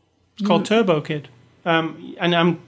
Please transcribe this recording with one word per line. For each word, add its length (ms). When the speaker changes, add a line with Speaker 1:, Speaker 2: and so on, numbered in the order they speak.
Speaker 1:
it's 100
called 160
Speaker 2:
Mm. 40
Speaker 1:
Turbo 340
Kid. 280
Um, 540
and 160
I'm, 320